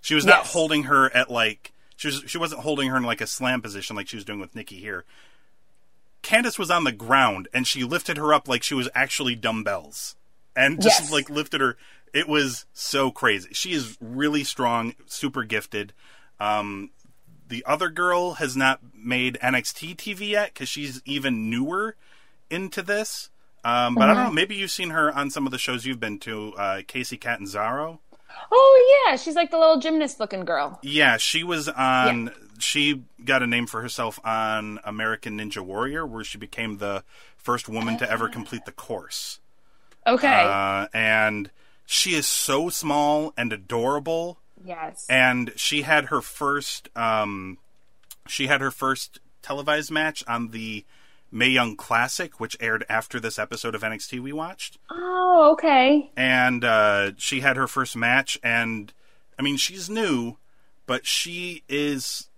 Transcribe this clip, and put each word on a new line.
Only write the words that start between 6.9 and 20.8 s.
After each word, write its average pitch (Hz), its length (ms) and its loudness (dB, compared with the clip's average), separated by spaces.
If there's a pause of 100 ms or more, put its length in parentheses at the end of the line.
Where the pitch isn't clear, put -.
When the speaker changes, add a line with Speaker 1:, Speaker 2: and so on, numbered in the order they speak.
Speaker 1:
ground, 113 640 2
and 127 120 -2
she 127 180 -2
lifted 165 320 -4
her 151 180 4
up 135 140 2
like 123 140 0
she - 120 -4
was 127 200 -2
actually 131 400 -2
dumbbells, 104 800 -6 (400)
and 135 260 4
just 208 200 6
Speaker 2:
Yes. 147 100 -6
Speaker 1:
like, 147 180 0
lifted 147 300 -4
her. 123 160 2 (360)
It 151 160 0
was 143 440 0
so 135 380 0
crazy. 101 420 0
She 185 200 -4
is 123 280 -4
really 143 420 -2
strong, 117 520 -2 (120)
super 131 380 -6
gifted. 104 480 -6 (480)
Um, 104 500 -2 (580)
the 120 180 -10
other 156 240 0
girl 180 440 0
has 135 220 -4
not 135 240 2 (140)
made 123 460 -2
N 131 140 0
X 123 180 -2
T 170 220 -14
T 208 180 -10
V 208 200 -6
yet 208 220 0
'cause 135 140 -10
she's 139 360 -10